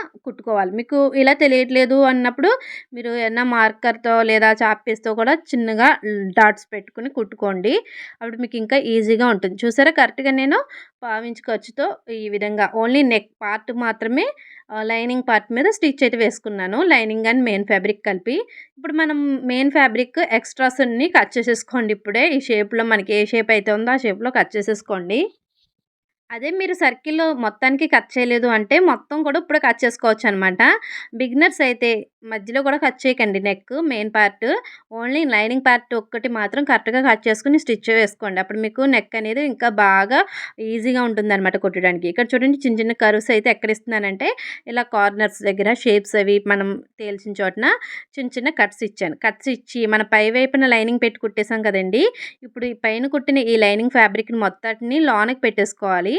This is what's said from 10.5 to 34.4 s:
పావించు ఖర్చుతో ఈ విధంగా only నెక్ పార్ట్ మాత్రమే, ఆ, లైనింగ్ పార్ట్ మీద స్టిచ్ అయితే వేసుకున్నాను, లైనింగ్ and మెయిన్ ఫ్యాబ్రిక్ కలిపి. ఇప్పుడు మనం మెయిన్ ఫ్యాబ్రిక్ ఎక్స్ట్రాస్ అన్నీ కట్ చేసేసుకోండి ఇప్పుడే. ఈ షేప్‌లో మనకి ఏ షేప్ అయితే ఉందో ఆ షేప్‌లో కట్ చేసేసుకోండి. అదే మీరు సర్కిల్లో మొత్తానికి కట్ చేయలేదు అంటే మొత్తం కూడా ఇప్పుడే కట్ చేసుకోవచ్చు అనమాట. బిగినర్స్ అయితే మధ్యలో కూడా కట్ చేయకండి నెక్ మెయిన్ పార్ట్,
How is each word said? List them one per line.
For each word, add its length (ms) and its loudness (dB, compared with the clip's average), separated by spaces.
పావించు 440 -8
ఖర్చుతో 420 -6
ఈ 160 -8
విధంగా 460 -2
only 300 2
నెక్ 260 0
పార్ట్ 360 -6
మాత్రమే, 500 -2
ఆ, 160 -8
లైనింగ్ 440 -4
పార్ట్ 240 2
మీద 200 0
స్టిచ్ 340 0
అయితే 140 0
వేసుకున్నాను, 680 -2
లైనింగ్ 420 2
and 140 2
మెయిన్ 260 -2
ఫ్యాబ్రిక్ 360 0
కలిపి. 320 -4
ఇప్పుడు 240 -8
మనం 220 0
మెయిన్ 260 0
ఫ్యాబ్రిక్ 480 2
ఎక్స్ట్రాస్ 480 -2
అన్నీ 300 0
కట్ 240 2
చేసేసుకోండి 580 -2
ఇప్పుడే. 380 -2
ఈ 100 0
షేప్‌లో 460 -2
మనకి 260 0
ఏ 140 2
షేప్ 260 0
అయితే 200 0
ఉందో 200 0
ఆ 80 0
షేప్‌లో 320 -4
కట్ 220 0
చేసేసుకోండి. 640 -4
అదే 200 -8
మీరు 240 -4
సర్కిల్లో 520 -2
మొత్తానికి 500 -2
కట్ 220 0
చేయలేదు 400 0
అంటే 340 2
మొత్తం 400 0
కూడా 160 -2
ఇప్పుడే 220 -2
కట్ 200 0
చేసుకోవచ్చు 460 0
అనమాట. 360 0
బిగినర్స్ 460 0
అయితే 300 0
మధ్యలో 360 -6
కూడా 160 0
కట్ 200 -2
చేయకండి 420 0
నెక్ 340 -6
మెయిన్ 260 -4
పార్ట్, 360 0